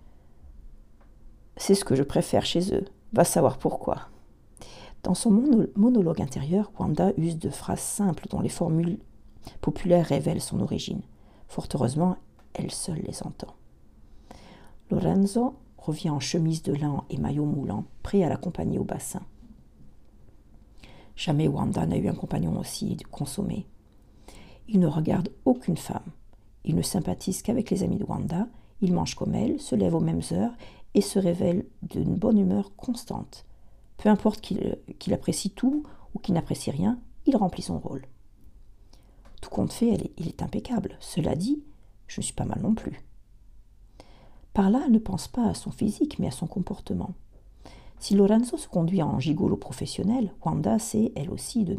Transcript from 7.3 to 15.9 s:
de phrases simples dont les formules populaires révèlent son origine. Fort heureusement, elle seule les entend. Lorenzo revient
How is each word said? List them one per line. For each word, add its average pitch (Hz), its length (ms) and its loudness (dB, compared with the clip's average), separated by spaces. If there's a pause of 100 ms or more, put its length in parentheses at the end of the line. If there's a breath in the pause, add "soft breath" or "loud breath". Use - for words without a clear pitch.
de 160 120 -4
phrases - 280 -4
simples - 520 0
dont - 100 -2
les - 80 0
formules 170 500 0 (640 loud breath)
populaires 170 460 4
révèlent 151 340 0
son - 200 -2
origine. - 420 -4 (440 soft breath)
Fort - 280 -8
heureusement, 147 420 2 (380)
elle - 180 -6
seule - 340 -6
les - 160 -10
entend. - 320 -12 (1400 loud breath)
Lorenzo 196 680 2 (200)
revient 156 320 -4